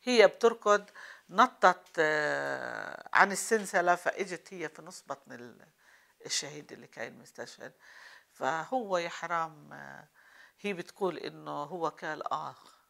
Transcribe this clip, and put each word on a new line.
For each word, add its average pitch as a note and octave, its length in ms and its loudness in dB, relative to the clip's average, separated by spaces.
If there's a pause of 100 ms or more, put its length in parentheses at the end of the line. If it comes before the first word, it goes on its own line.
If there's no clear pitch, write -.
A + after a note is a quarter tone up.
هي A#3 240 8
بتركض، G#3 600 2 (400)
نطت، F#3+ 580 4 (120)
آه، C#3 1120 -2
عن G3 180 8
السنسلة، F#3 640 2
فإجت F3 580 -6
هي E3 160 -8
في F3 120 -18
نص E3+ 260 -18
بطن - 240 -12
ال-، A#2+ 360 -18 (580)
الشهيد D3+ 460 -8
اللي - 160 -18
كان C3 320 -14
مستشهد. A#2+ 540 -16 (580)
فهو D#3+ 680 -2
يا E3+ 120 -2
حرام، D#3+ 640 -6
آه، C#3+ 340 -16 (540)
هي G3+ 120 -4
بتقول F3 440 -4
إنه D3+ 460 -8
هو E3 240 -4
قال: D3+ 460 -6
"آه". C#3+ 220 -6 (340)